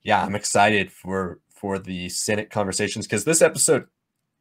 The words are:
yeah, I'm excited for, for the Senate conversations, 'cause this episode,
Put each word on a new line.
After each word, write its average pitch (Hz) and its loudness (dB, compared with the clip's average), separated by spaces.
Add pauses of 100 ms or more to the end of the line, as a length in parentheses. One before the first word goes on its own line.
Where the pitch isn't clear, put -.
yeah, 101 2
I'm 98 -4
excited 104 2
for, 92 -6
for 98 -6
the 90 -8
Senate 107 -4
conversations, 101 -2
'cause 104 -2
this 160 2
episode, 156 4 (540)